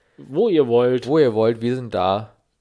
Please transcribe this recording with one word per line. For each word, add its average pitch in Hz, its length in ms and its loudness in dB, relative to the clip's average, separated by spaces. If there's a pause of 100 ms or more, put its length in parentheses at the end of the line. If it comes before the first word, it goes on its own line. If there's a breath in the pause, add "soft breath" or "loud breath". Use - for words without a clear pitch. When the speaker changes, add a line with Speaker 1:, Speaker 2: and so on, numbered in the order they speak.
(160)
Speaker 1:
Wo 143 320 -4
ihr 151 200 2
wollt. 120 400 2
Speaker 2:
Wo 156 100 2
ihr 127 160 2
wollt, 110 260 0
wir 120 140 -4
sind 127 200 -12
da. 95 420 -2 (240)